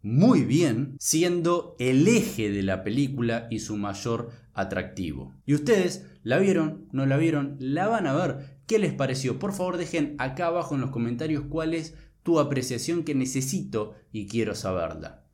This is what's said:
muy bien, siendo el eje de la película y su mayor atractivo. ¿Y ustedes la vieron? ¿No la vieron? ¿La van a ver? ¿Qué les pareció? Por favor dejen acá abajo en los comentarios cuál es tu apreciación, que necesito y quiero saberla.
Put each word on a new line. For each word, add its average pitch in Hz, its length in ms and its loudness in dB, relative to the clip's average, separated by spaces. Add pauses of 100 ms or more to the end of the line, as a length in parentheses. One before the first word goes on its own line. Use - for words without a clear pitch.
muy 160 360 6
bien, 139 580 2
siendo 175 760 2
el 131 280 6
eje 151 440 2
de 101 120 0
la 95 220 -2
película 117 680 -2
y 110 100 -4
su 107 180 -6
mayor 101 540 -4 (200)
atractivo. 87 800 -6 (140)
¿Y 143 80 2
ustedes 180 500 2 (180)
la 123 160 2
vieron? 165 540 0
¿No 135 140 0
la 135 100 2
vieron? 147 420 0
¿La 143 300 -2
van 220 180 0
a 135 60 0
ver? 147 540 -4
¿Qué 220 120 2
les 175 140 2
pareció? 131 460 -2
Por 196 160 -4
favor 180 240 -2
dejen 160 400 -2
acá 135 300 -2
abajo 165 260 -2
en 131 80 0
los - 80 -4
comentarios 139 580 -2
cuál 160 240 -2
es 160 220 -6 (280)
tu 170 160 4
apreciación, 135 640 0
que 156 120 -4
necesito 131 800 -2 (180)
y 104 140 -6
quiero 104 280 0
saberla. 82 800 -6